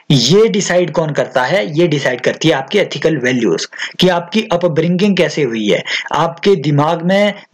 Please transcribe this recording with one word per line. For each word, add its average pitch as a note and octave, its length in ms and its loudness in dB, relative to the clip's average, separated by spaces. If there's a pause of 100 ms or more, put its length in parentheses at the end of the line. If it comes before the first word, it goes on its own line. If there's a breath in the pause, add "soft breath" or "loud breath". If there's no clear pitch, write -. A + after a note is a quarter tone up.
(100)
ये D#3 380 4
decide F3+ 440 0
कौन D#3 200 -2
करता C3+ 300 -2
है? E3+ 360 -2
ये E3+ 100 4
decide C3+ 320 -2
करती - 280 -2
है D#3+ 60 4
आपकी C3+ 240 -2
ethical D#3+ 380 0
values, A#2+ 520 0 (320 loud breath)
कि - 80 4
आपकी F3+ 440 -2
upbringing F3 640 0
कैसे D#3+ 260 0
हुई A2+ 260 -2
है, E2+ 140 0 (300 loud breath)
आपके E3 440 0
दिमाग D3+ 460 0
में G3 320 2 (200 loud breath)